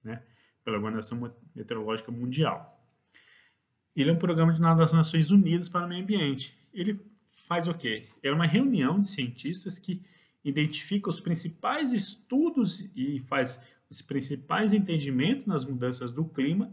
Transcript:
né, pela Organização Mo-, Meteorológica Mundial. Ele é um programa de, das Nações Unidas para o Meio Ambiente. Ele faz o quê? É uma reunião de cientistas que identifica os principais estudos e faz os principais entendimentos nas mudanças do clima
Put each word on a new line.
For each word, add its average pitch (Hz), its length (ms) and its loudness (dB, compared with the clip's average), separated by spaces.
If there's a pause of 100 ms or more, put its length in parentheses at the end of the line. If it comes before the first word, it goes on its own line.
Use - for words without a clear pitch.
né, 113 200 -12 (400)
pela 110 140 -4
Organização 110 420 -4
Mo-, 120 160 -8 (200)
Meteorológica 110 580 -6
Mundial. 123 760 -4 (1080)
Ele 135 140 2
é - 20 6
um 165 60 4
programa 165 340 4
de, 160 80 2
das 165 320 6
Nações 160 380 4
Unidas 180 380 6
para 175 180 -2
o - 20 -6
Meio 180 140 -6
Ambiente. 165 520 0 (180)
Ele 202 280 -4 (460)
faz 170 200 0
o 170 60 0
quê? 110 340 -6 (160)
É 139 80 0
uma 165 160 2
reunião 190 540 4
de 202 60 4
cientistas 147 720 -6
que - 240 -8 (420)
identifica 151 640 -2
os 170 120 -4
principais 240 760 -2
estudos 254 1000 -2
e 135 260 -4
faz 127 420 -2 (260)
os - 140 -18
principais 156 720 -2
entendimentos 170 720 0
nas 156 180 -2
mudanças 123 480 -4
do 156 140 -4
clima 160 460 -2